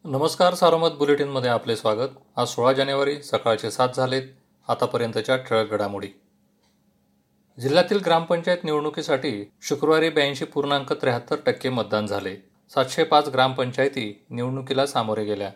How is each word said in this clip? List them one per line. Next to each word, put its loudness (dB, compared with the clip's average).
नमस्कार, 2
सारोमत 4
बुलेटिनमध्ये 0
आपले 0
स्वागत. 0
आज 0
सोळा 2
जानेवारी, 0
सकाळचे 0
सात 0
झालेत. 0
आतापर्यंतच्या 0
ठळक 0
घडामोडी. -4
जिल्ह्यातील 4
ग्रामपंचायत 2
निवडणुकीसाठी -2
शुक्रवारी 2
ब्याऐंशी 0
पूर्णांक -2
त्र्याहत्तर -2
टक्के 0
मतदान -2
झाले. -6
सातशे 0
पाच 4
ग्रामपंचायती 0
निवडणुकीला -2
सामोरे -2
गेल्या. -4